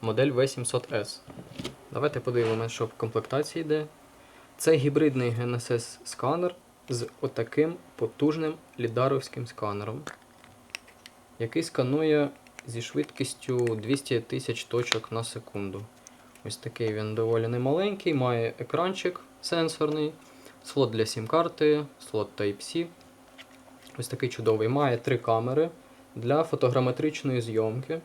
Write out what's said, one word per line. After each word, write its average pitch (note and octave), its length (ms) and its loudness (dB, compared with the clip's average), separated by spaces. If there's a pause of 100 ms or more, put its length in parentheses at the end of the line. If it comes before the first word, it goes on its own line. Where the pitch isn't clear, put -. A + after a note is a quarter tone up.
модель A2+ 300 4
В B2+ 160 4
сімсот B2 440 -2
С. G#2+ 300 -4 (680)
Давайте C#3 280 0
подивимось, A#2 520 2
що - 140 -2
в A2+ 120 -8
комплектації C3+ 680 -2
йде. D3+ 200 2 (720)
Це D#3+ 180 6
гібридний C#3 540 4
Г A#2 140 -2
Н B2 120 0
С A#2+ 160 -2
С - 320 -2
сканер E3+ 520 -2 (340)
з A#2+ 180 -2 (140)
отаким D3 540 0 (200)
потужним D3+ 580 0 (260)
лідаровським B2 680 0
сканером, A2 540 -6 (1400)
який A#2 240 -2
сканує D3 680 2 (380)
зі A#2 140 -8
швидкістю - 760 -4 (180)
двісті A#2+ 440 0
тисяч B2+ 440 -6
точок - 480 -2
на A2+ 120 -2
секунду. G2+ 580 -8 (640)
Ось A2 120 -8
такий A2+ 360 -4
він G#2+ 220 -4
доволі A2+ 320 2
немаленький, D#3+ 680 0
має A#2+ 460 2
екранчик F3+ 640 -2 (200)
сенсорний, D#3 720 0 (500)
слот C3 280 2
для A2 140 2
сім-карти, D3+ 800 2 (240)
слот G#2+ 180 -2 (100)
Type-C. G#2 480 -2 (1120)
Ось B2 80 -4
такий C3 220 -2
чудовий. A2 380 2
Має C3 300 2
три B2+ 200 0
камери B2 520 2 (460)
для B2+ 280 2
фотограметричної B2+ 1000 2
зйомки. A2+ 640 -2